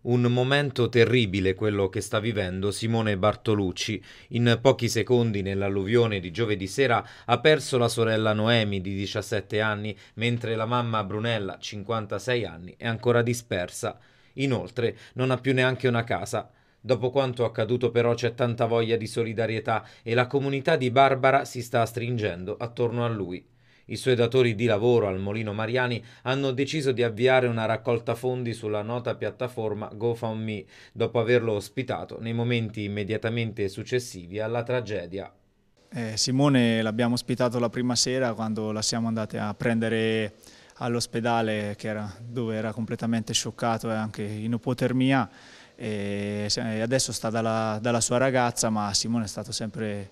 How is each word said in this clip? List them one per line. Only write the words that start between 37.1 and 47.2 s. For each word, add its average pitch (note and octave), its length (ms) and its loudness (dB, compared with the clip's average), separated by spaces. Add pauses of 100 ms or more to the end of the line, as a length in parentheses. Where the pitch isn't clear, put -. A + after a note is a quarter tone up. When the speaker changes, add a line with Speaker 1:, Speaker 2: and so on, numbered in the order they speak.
Speaker 2:
ospitato B2 460 0
la A#2+ 100 2
prima B2 260 -2
sera B2+ 380 0
quando A2 380 -4
la G#2+ 100 -4
siamo A2+ 260 -2
andati A2+ 300 -4
a G#2+ 160 -4
prendere A2+ 800 0 (440)
all'ospedale, A2+ 1000 -2
che - 100 -8
era, G#2+ 240 -6 (160)
dove A#2 280 -4
era A2 180 -4
completamente A2+ 600 -4
scioccato A2+ 580 -2
e - 20 0
anche A2 300 -4
in G#2+ 300 -4
ipotermia. B2+ 760 2 (460)
E G#2 760 -4
se-, A2+ 280 -2
e A2 40 -2
adesso B2 300 0
sta A2+ 180 -4